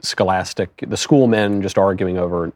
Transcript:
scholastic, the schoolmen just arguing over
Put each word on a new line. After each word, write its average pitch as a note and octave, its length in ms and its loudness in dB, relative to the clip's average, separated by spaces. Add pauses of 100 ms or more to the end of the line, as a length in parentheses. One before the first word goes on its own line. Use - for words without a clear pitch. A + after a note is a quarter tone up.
scholastic, F#2 840 -4
the G#2 120 -6
schoolmen A2 640 2
just G2 180 -4
arguing F#2+ 380 0
over F2 380 -2